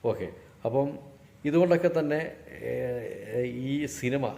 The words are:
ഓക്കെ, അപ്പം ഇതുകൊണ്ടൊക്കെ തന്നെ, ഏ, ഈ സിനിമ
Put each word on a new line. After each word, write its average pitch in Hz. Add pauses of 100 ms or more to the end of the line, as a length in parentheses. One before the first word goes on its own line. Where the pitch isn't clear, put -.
(100)
ഓക്കെ, 92 (380)
അപ്പം 139 (600)
ഇതുകൊണ്ടൊക്കെ 170
തന്നെ, 151 (500)
ഏ, 123 (280)
ഈ - (260)
സിനിമ 127 (120)